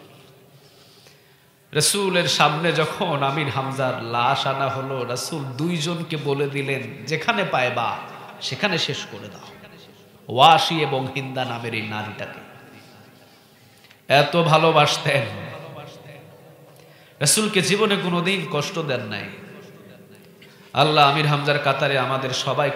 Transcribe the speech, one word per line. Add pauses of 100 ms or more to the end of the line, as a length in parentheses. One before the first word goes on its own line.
(1700)
রাসূলের
সামনে
যখন
আমির
হামজার
লাশ
আনা
হলো,
রাসূল
দুইজনকে
বলে
দিলেন,
"যেখানে
পাইবা (440)
সেখানে
শেষ (140)
করে
দাও (540)
ওয়াসি
এবং
হিন্দা
নামের
এই
নারীটাকে।" (1700)
এত
ভালোবাসতেন। (2000)
রাসূলকে
জীবনে
কোনোদিন
কষ্ট
দেন
নাই। (1500)
আল্লাহ
আমির
হামজার
কাতারে
আমাদের
সবাই